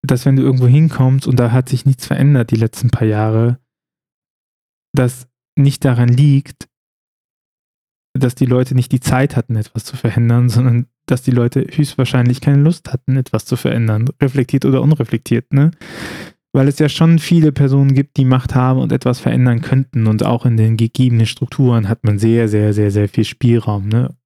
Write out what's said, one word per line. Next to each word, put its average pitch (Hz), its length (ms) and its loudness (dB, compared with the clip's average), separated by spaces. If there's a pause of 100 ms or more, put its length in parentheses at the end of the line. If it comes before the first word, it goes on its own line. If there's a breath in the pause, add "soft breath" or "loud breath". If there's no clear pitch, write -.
dass 127 220 -2
wenn 135 120 2
du 135 60 2
irgendwo 127 260 2
hinkommst 135 580 2
und 127 120 2
da 120 120 0
hat 127 180 0
sich 131 160 -4
nichts 135 220 -2
verändert 135 460 0
die 113 40 0
letzten 113 340 -2
paar - 180 0
Jahre, 110 500 0 (1400)
das 127 340 -2 (300)
nicht 139 260 0
daran 120 240 2
liegt, 139 600 0 (1500)
dass 131 200 -2
die 131 100 0
Leute 127 280 0
nicht 127 180 0
die 127 80 0
Zeit 135 360 -2
hatten, 117 200 -4
etwas - 280 -6
zu - 120 -14
verändern, 117 520 0
sondern 120 380 0 (200)
dass 127 160 -2
die 131 100 0
Leute 120 360 0
höchstwahrscheinlich 127 720 -2
keine 143 220 2
Lust 165 300 -2
hatten, 131 240 -4
etwas 127 280 -4
zu 120 120 -4
verändern, 113 520 -2 (140)
reflektiert 135 420 -2
oder 131 160 2
unreflektiert, 120 720 -2
ne? 143 200 2 (800 loud breath)
Weil 135 160 2
es 139 100 -4
ja 151 100 2
schon 165 300 2
viele 156 340 2
Personen 139 420 2
gibt, 139 220 -2
die 135 80 0
Macht 127 300 0
haben 131 260 0
und 127 120 -4
etwas 123 280 -2
verändern 123 400 0
könnten 131 460 -2
und 107 180 0
auch 117 220 -2
in 117 100 2
den 110 200 2
gegebenen 117 500 0
Strukturen 120 600 -2
hat 113 160 -6
man 104 140 0
sehr, 113 300 2
sehr, 107 240 0
sehr, 104 180 0
sehr 104 180 0
viel 110 160 -2
Spielraum, 107 640 -2
ne? 123 380 -2